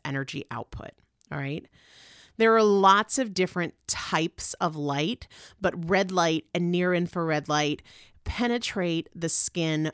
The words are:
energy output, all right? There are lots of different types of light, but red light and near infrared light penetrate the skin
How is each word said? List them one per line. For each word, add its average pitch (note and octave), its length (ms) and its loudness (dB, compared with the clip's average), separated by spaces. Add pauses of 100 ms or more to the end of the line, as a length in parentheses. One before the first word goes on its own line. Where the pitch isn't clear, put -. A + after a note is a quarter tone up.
energy C#3 480 -6
output, - 400 -12 (400)
all D3 60 -6
right? C#3+ 280 -8 (680)
There A3+ 180 6
are A3+ 80 6
lots G3+ 560 6
of A3 160 -4
different F3+ 400 -2 (140)
types - 720 -2
of D#3+ 160 -2
light, D3 500 -4 (340)
but F3 300 -4
red F#3+ 220 2
light E3+ 320 0 (100)
and F3 160 0
near F3+ 240 2
infrared E3 540 -2
light D3+ 340 0 (400)
penetrate G3+ 920 -2
the E3 160 -4
skin D#3 640 -2